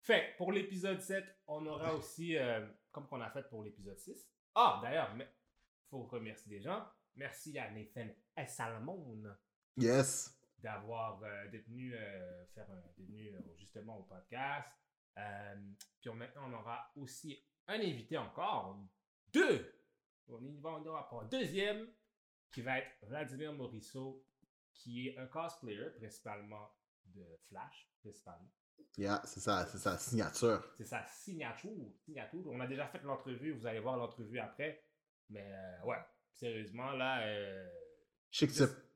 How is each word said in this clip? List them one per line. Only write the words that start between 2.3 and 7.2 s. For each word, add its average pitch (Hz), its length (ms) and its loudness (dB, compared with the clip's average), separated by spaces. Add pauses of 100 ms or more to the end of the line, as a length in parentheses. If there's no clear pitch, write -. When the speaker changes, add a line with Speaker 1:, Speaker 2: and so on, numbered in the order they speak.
Speaker 1:
euh, 117 280 4 (280)
comme 139 160 -8
qu'on 127 120 -4
a 110 100 -4
fait - 180 -6
pour 107 160 -6
l'épisode 98 340 -10
six. - 300 -12 (260)
Ah, 226 260 12
d'ailleurs, 135 360 2
mais, 123 120 -6 (640)
faut 127 140 -6
remercier 110 520 -8
des 98 60 -10
gens. 180 240 -2 (300)
Merci 139 420 -8